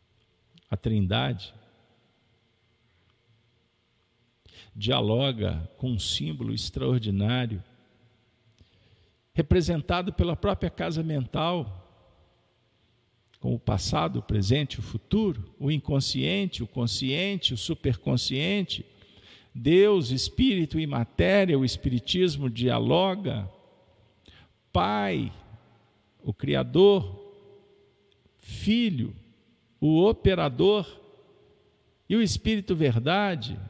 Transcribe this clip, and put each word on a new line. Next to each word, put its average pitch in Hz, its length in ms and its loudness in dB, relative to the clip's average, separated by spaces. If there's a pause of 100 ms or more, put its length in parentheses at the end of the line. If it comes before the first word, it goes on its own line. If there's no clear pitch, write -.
(680)
A 117 80 -4
trindade 110 760 -2 (3250)
dialoga 110 1000 0
com 127 140 -4
um 110 80 -2
símbolo 135 540 -6
extraordinário 113 1120 -2 (1700)
representado 170 800 0
pela 170 220 0
própria 190 340 -2
casa 165 320 -4
mental, 151 800 -4 (1600)
com 123 140 -2
o 117 60 -2
passado, 151 600 -2
o 113 40 -4
presente, 113 560 0
o - 20 -8
futuro, 135 800 -2
o 139 100 -2
inconsciente, 147 960 -2
o 110 40 -6
consciente, 135 840 -2
o 120 40 -4
superconsciente, 143 1300 -2 (680)
Deus, 170 580 4
espírito 170 680 0
e 156 80 -2
matéria, 165 720 2
o 131 60 2
espiritismo 143 840 0
dialoga, 120 1000 0 (1200)
Pai, 180 600 -2 (920)
o 110 100 -4
Criador, 139 880 2 (1160)
Filho, 202 760 -2 (640)
o 160 280 4
operador, 185 960 2 (1080)
e 190 60 0
o 233 60 4
Espírito 202 540 0
Verdade, 147 840 0 (100)